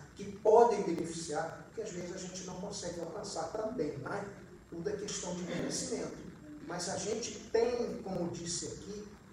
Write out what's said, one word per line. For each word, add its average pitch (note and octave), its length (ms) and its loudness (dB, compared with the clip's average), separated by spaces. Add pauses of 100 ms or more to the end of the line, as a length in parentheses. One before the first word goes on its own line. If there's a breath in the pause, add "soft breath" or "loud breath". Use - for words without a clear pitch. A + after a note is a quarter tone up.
(160)
que - 240 -6
podem A3 420 10
beneficiar, D#3+ 840 -2
porque - 160 -6
às F3 80 -6
vezes F3 240 -6
a - 20 -6
gente F#3 280 -8
não F3 100 -8
consegue F3 440 -6
alcançar E3+ 520 -4
também, A3 480 0
não - 120 -6
é? G3 160 -2 (400)
Tudo E3+ 220 -4
é - 40 2
questão - 420 -4
de F3+ 80 -4
merecimento. - 760 -2 (500)
Mas F3 220 -4
a F3+ 80 -2
gente G#3+ 420 -2 (120)
tem, A#3 500 4
como F3 300 -2
disse E3 340 -4
aqui, - 420 -8 (240)